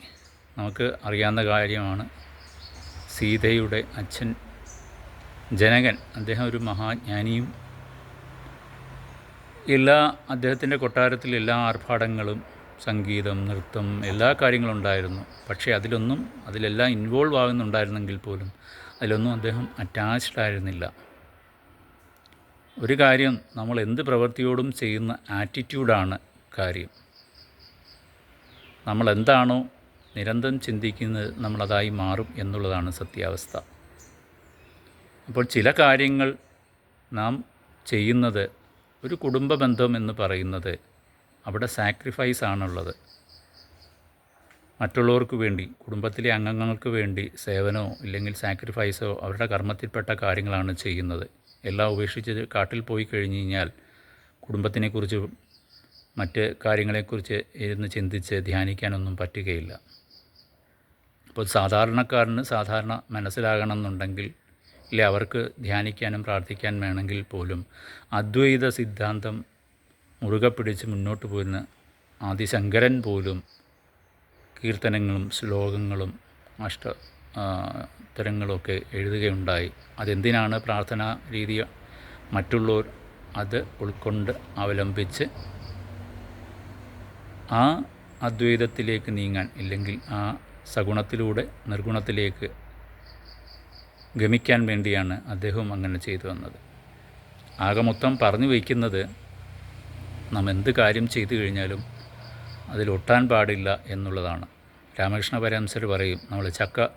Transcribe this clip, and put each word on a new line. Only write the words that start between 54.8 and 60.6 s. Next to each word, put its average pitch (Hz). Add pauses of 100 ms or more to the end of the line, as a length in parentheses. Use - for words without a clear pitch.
മറ്റ് 107 (100)
കാര്യങ്ങളെക്കുറിച്ച് 104 (120)
ഇരുന്ന് 104
ചിന്തിച്ച് 98
ധ്യാനിക്കാനൊന്നും 95
പറ്റുകയില്ല. 90 (1500)